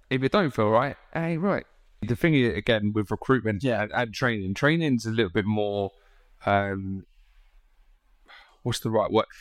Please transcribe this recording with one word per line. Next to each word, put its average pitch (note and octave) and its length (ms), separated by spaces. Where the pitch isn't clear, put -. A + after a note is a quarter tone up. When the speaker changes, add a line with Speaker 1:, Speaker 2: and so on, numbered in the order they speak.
Speaker 1:
If C3 140
it C3 80
don't F3+ 200
feel G#2+ 180
right, A#2+ 260
it D#3 60
ain't E3 220
right. F#3 240
The A2 140
thing E3 200
is, A#2 200
again, G#2 400
with G#2+ 160
recruitment G#2+ 520
Speaker 2:
Yeah. A2+ 200
Speaker 1:
and, G#2+ 80
and A#2 220
training, G#2 420
training's C#3+ 500
a A2+ 60
little A2+ 200
bit G#2 140
more, G2+ 460
um, G2 580
what's B2 160
the - 100
right G#2+ 220
word? G#2+ 140